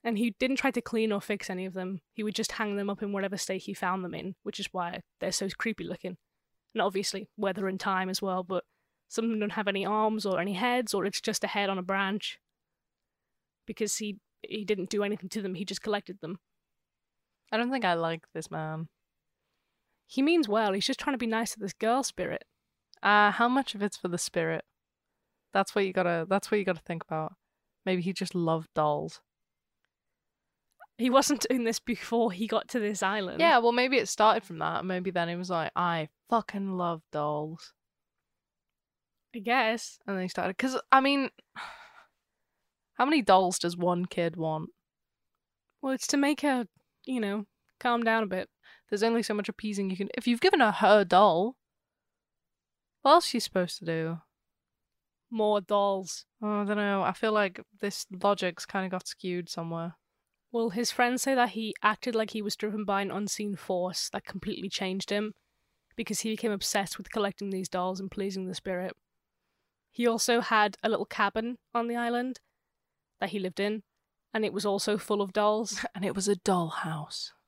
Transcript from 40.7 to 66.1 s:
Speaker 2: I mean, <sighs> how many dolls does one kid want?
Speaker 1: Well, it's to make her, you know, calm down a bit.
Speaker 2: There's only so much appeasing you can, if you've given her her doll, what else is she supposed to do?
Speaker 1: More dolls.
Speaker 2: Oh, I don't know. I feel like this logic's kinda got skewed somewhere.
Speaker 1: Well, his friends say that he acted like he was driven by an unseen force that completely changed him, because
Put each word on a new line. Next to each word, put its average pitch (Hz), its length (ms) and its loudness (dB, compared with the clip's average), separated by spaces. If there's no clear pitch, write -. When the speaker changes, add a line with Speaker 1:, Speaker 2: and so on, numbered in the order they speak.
Speaker 2:
I 269 80 10
mean, 277 300 2
<sighs> - 1400 -20
how 247 100 2
many 294 160 4
dolls 190 380 6
does 175 180 -2
one 175 280 2
kid 170 300 -2
want? 156 360 -4
Speaker 1:
Well, 269 120 -2
it's - 140 -4
to 285 100 2
make 285 240 2
her, 254 260 2
you 254 160 -4
know, 208 240 -2
calm 240 240 2
down 226 200 4
a 208 40 -2
bit. 185 220 -4
Speaker 2:
There's 208 140 0
only 233 200 4
so 220 100 -2
much 208 140 -2
appeasing 202 420 -4
you 185 60 -2
can, 196 220 -4
if 247 100 -2
you've 240 140 4
given 381 180 6
her 220 120 6
her 202 340 8
doll, 190 500 6
what 277 120 8
else 339 120 8
is - 40 -4
she 247 100 -2
supposed - 400 -2
to 170 60 -12
do? 165 340 -4
Speaker 1:
More 214 320 2
dolls. 196 640 0
Speaker 2:
Oh, 208 200 0
I 202 40 0
don't 208 100 0
know. 202 260 0
I 180 120 2
feel 220 180 -2
like 202 300 0
this - 320 -6
logic's 185 540 0
kinda 190 240 -4
got 185 180 -6
skewed 175 420 -6
somewhere. 165 460 -6
Speaker 1:
Well, 226 200 0
his 226 200 -2
friends 247 300 2
say 269 140 2
that 240 160 4
he 220 300 -6
acted 214 320 0
like 220 180 0
he 214 100 -6
was 202 160 -4
driven 214 260 -4
by 196 180 0
an 196 100 -4
unseen 202 440 -4
force 180 540 -4
that - 160 -8
completely - 420 -8
changed 190 420 -4
him, 208 240 -2
because 226 240 -4